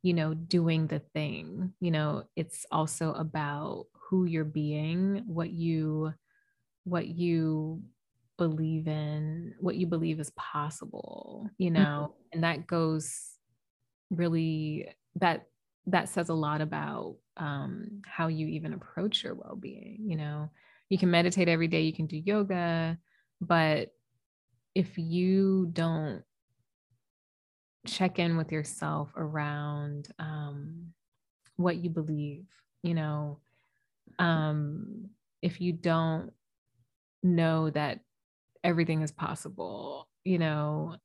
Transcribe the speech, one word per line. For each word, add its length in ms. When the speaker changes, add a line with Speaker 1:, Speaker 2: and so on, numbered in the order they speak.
Speaker 1:
you 100
know, 220
doing 540
the 100
thing. 640
You 120
know, 320
it's 380
also 400
about 720
who 140
you're 200
being, 840
what 240
you, 640
what 240
you 760
believe 500
in, 720
what 160
you 100
believe 320
is 120
possible, 1160
you 120
Speaker 2:
Mm-hmm. 120
Speaker 1:
know, 320
and 100
that 240
goes 680
really, 760
that, 300
that 220
says 200
a 60
lot 260
about, 560
um, 680
how 220
you 220
even 240
approach 500
your 120
well-being. 720
You 100
know, 340
you 100
can 120
meditate 380
every 200
day, 140
you 100
can 140
do 100
yoga, 840
but 520
if 240
you 720
don't 500
check 320
in 180
with 160
yourself 640
around, 920
um, 720
what 200
you 140
believe, 560
you 120
know, 460
um, 880
if 200
you 120
don't 580
know 480
that 300
everything 400
is 80
possible, 960
you 140
know 680